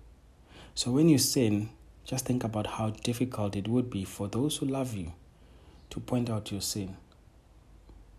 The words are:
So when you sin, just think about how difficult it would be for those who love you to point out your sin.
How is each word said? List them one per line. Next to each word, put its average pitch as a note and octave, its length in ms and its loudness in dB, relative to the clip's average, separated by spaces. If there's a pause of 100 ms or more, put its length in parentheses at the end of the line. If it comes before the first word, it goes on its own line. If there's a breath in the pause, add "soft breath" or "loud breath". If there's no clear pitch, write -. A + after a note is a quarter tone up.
(760 loud breath)
So - 160 -2
when D3+ 180 8
you D3 80 10
sin, A2 520 4 (360)
just C3 200 -4
think B2 180 0
about A2 240 -2
how A2 220 -2
difficult G#2+ 640 -2
it G2 120 -4
would B2 220 2
be G2 140 -4
for G2+ 240 -6
those C3+ 300 -2
who C#3+ 80 -4
love C3 280 -2
you E2+ 200 -6 (760 soft breath)
to - 100 -12
point A#2+ 300 -2
out G#2+ 220 -4
your G2+ 100 -6
sin. F#2 340 -6 (1200)